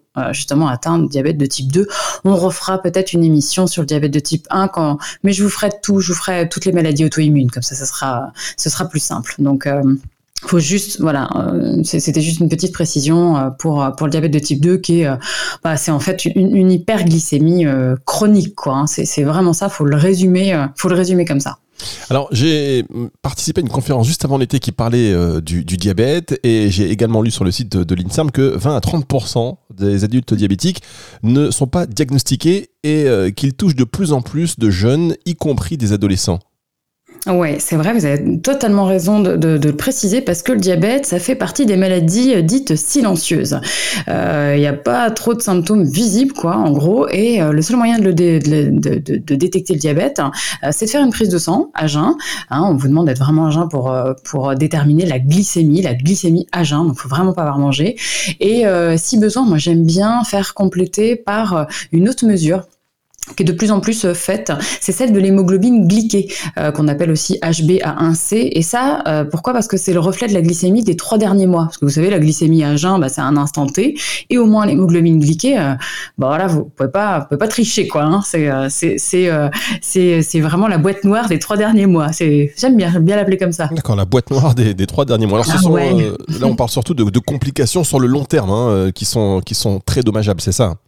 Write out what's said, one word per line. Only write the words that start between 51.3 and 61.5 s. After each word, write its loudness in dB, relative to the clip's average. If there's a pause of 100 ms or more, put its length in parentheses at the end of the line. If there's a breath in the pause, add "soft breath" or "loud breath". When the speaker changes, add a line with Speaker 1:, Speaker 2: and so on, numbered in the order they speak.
Speaker 1:
sang 0
à -2
jeun. 0 (340 loud breath)
Hein, 0
on 2
vous 0
demande 4
d'être 0
vraiment 2
à 2
jeun 0
pour, -4
euh, -2 (100)
pour -4
déterminer 2
la -2
glycémie, 2
la -2
glycémie 0
à 0
jeun, 0
donc -2
faut -12
vraiment 0
pas -4
avoir -2
mangé. 0 (420 loud breath)
Et, 2
euh, 2
si 0
besoin, 2
moi 4
j'aime 2
bien 2
faire -4
compléter 0
par, -4